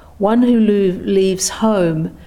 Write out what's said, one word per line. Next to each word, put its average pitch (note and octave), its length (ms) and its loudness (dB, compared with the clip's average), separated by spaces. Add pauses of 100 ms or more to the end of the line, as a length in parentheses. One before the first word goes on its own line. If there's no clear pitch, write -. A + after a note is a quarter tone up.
(180)
"One A3 260 0
who A#3+ 160 2
lo-, G3+ 440 0
leaves F#3+ 460 0
home F3 640 -2 (120)